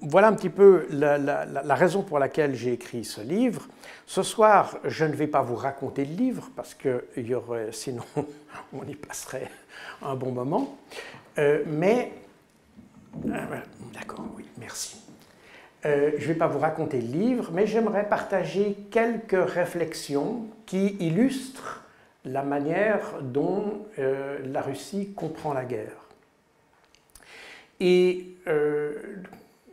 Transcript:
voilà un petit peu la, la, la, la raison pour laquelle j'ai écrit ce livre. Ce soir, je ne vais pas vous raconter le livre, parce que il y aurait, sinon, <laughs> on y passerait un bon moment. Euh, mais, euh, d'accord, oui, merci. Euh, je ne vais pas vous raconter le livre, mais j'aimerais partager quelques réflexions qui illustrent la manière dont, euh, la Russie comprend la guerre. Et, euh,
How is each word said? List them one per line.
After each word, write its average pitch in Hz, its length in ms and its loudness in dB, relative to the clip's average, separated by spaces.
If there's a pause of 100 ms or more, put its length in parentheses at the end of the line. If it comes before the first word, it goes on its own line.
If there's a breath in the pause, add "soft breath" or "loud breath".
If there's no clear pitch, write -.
voilà 185 260 8
un 214 60 8
petit 185 160 -2
peu 190 400 10
la, 147 280 2
la, 143 280 0
la, 139 180 -4
la 139 120 2
raison 175 260 4
pour 147 180 -2
laquelle 135 360 2
j'ai 120 180 -2
écrit 113 320 -8
ce - 160 -12
livre. 190 460 0 (380 loud breath)
Ce - 180 -2
soir, 214 600 6
je 147 220 0
ne 151 80 2
vais 147 140 0
pas 143 160 2
vous 120 120 -4
raconter 135 500 -4
le 151 100 -8
livre, 226 400 -2
parce - 180 -12
que 127 320 -2 (100)
il 123 120 -6
y 123 80 -2
aurait, 113 360 -4
sinon, 120 320 -8 (120)
<laughs> - 580 -8
on 131 120 -10
y 135 100 -12
passerait - 540 -12 (520 loud breath)
un 139 140 -6
bon 127 160 -4
moment. 147 440 -2 (640 loud breath)
Euh, 147 300 4
mais, 185 440 2 (1160)
euh, - 320 -6 (340)
d'accord, - 320 -12 (100)
oui, - 100 -16 (120)
merci. - 400 -12 (880 loud breath)
Euh, 147 320 4
je 131 100 -4
ne 165 60 2
vais 160 60 0
pas 165 80 4
vous 151 120 -2
raconter 151 400 0
le 117 80 -2
livre, 202 460 0
mais 196 140 2
j'aimerais 208 420 0
partager 196 640 0 (140)
quelques 220 580 2
réflexions 170 1000 -2 (180)
qui 196 340 0
illustrent - 880 0 (400 loud breath)
la 135 180 -4
manière 160 760 0
dont, 170 640 -2 (140)
euh, 139 400 -2 (120)
la 139 100 -2
Russie 190 540 -6
comprend 160 380 -6
la 127 100 -4
guerre. 113 440 -8 (1700 loud breath)
Et, 180 560 4 (120)
euh, 147 460 0 (800)